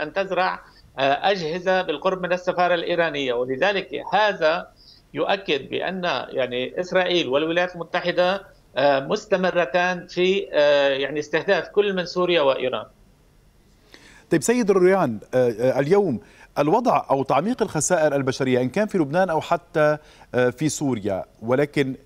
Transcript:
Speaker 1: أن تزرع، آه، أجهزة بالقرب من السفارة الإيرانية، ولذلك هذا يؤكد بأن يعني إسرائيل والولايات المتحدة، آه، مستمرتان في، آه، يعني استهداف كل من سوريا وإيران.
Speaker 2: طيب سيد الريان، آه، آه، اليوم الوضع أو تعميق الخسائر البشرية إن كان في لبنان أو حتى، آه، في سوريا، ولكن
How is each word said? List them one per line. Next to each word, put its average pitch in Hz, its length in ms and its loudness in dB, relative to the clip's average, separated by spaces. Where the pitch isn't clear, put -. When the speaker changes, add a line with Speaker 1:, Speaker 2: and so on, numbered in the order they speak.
Speaker 1:
أن 151 120 -6
تزرع، 185 480 -2
آه، 139 320 0
أجهزة 185 520 0
بالقرب 185 400 -2
من 175 100 -2
السفارة 180 420 0
الإيرانية، 165 580 -2
ولذلك 135 560 -2
هذا 180 560 0
يؤكد 160 540 -2
بأن 165 360 -6
يعني 127 520 -4
إسرائيل 180 480 0
والولايات 165 460 0
المتحدة، 175 680 -2
آه، 135 240 4
مستمرتان 175 1040 0
في، 190 460 0
آه، 143 360 4
يعني 139 320 -2
استهداف 160 480 -2
كل 202 280 0
من 175 100 -4
سوريا 175 340 0
وإيران. 123 460 0
Speaker 2:
طيب 170 120 2
سيد 233 280 0
الريان، 180 480 4
آه، 127 160 4
آه، 120 300 0
اليوم 156 400 2
الوضع 165 520 2
أو 135 120 2
تعميق 165 400 0
الخسائر 156 540 0
البشرية 127 440 0
إن 127 80 0
كان 208 180 -2
في 202 120 -4
لبنان 170 320 2
أو 156 100 0
حتى، 151 580 0
آه، 123 160 4
في 151 180 -2
سوريا، 101 560 -4
ولكن 135 520 0